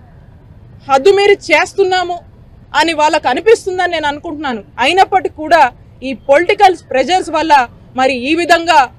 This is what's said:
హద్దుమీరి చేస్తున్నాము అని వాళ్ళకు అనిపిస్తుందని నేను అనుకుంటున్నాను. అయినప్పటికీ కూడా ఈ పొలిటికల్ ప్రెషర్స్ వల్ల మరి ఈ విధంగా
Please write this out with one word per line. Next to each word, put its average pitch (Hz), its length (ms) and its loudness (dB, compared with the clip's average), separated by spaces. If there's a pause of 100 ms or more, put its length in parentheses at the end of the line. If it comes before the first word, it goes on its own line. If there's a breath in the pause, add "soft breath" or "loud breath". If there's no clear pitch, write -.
(920)
హద్దుమీరి 392 460 4 (140)
చేస్తున్నాము 359 680 -2 (540)
అని 320 180 0
వాళ్ళకు 302 360 0
అనిపిస్తుందని 359 640 0
నేను 311 140 -4
అనుకుంటున్నాను. 294 580 -8 (140)
అయినప్పటికీ 370 560 0
కూడా 311 380 2 (300)
ఈ 262 120 -8
పొలిటికల్ 349 600 2 (140)
ప్రెషర్స్ 311 400 -2
వల్ల 302 380 0 (280)
మరి 262 180 0
ఈ 254 200 -4
విధంగా 339 640 0